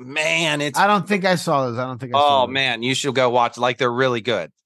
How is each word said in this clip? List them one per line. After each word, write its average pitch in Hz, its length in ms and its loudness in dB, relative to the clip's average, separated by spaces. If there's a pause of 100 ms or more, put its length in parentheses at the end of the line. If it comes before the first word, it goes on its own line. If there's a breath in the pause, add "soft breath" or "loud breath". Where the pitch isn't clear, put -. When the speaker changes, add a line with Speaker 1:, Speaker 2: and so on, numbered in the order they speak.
Speaker 1:
man, 156 600 -2
it's 147 180 -2
Speaker 2:
I 190 80 4
don't 202 220 2
think 196 160 0
I 185 100 2
saw 151 320 0
those. 117 120 -6
I 127 60 -4
don't 127 140 -8
think 127 160 -6
I 139 40 4
saw 143 240 4
Speaker 1:
Oh, 120 40 2
Speaker 2:
those. 127 80 -8
Speaker 1:
man, 127 300 -2
you 131 100 0
should 131 220 -2
go 127 140 4
watch. 120 280 0
Like, 123 200 0
they're 123 140 0
really 123 280 0
good. 101 320 -4 (120)